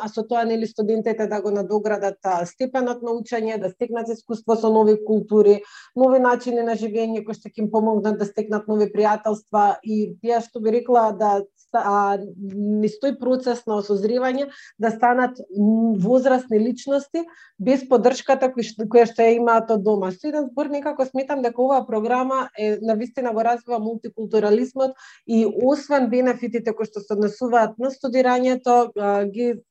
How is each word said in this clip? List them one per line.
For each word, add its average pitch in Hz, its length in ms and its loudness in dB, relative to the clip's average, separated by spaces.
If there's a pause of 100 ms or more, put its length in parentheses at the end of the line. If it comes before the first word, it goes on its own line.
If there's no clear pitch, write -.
а 220 80 -8
со 220 180 -6
тоа, 233 180 0
нели, 226 220 -2
студентите 220 600 -2
да 208 140 -4
го 202 100 -4
надоградат, 202 720 -2
а, 175 220 -2
степенот 247 580 -4
на 233 100 -4
учење, 226 480 -6
да 185 80 -4
стекнат 226 400 -6
искуство 226 460 -4
со 226 180 0
нови 214 320 6
култури, 208 560 4 (340)
нови 262 240 4
начини 247 440 0
на 233 160 0
живење 226 460 -4
кои 226 120 -10
што 208 120 -20
ќе 220 160 -4
им 214 60 -4
помогнат 214 460 2
да 202 80 -2
стекнат 214 420 -6
нови 214 260 0
пријателства 208 880 0
и 214 320 -4 (100)
ја 233 160 2
што 226 220 -12
би 220 100 2
рекла 233 380 4
да 202 320 0 (140)
ста-, - 280 -4
а, 202 320 2 (640)
низ 214 200 -2
тој 277 180 -2
процес 254 480 -2
на 214 140 0
осозревање 247 680 -2 (300)
да 220 140 0
станат, 247 440 2 (200)
м, 226 440 4
возрасни 254 580 2
личности 277 640 -2 (340)
без 254 300 0
поддршката 262 640 2
кои 233 140 -4
што, 220 180 -8
која 233 240 6
што 226 160 2
ја 233 120 6
имаат 226 340 2
од 208 120 0
дома. 196 280 0
Со 233 180 -8
еден 294 220 -4
збор, 277 180 -4
некако 285 360 -2
сметам 269 360 -4
дека 240 200 -2
оваа 262 260 2
програма 254 720 -2
е, 214 240 -2
навистина 233 520 -2
го 220 100 -2
развива 233 360 -2
мултикултурализмот 226 1160 -2 (320)
и 226 180 4
освен 269 640 0
бенефитите 233 640 -2
кои 220 160 -6
што 202 140 -12
се - 100 -6
однесуваат 208 680 0
на 262 120 -2
студирањето, 254 1040 0
а, 202 300 0
ги 233 280 -2 (180)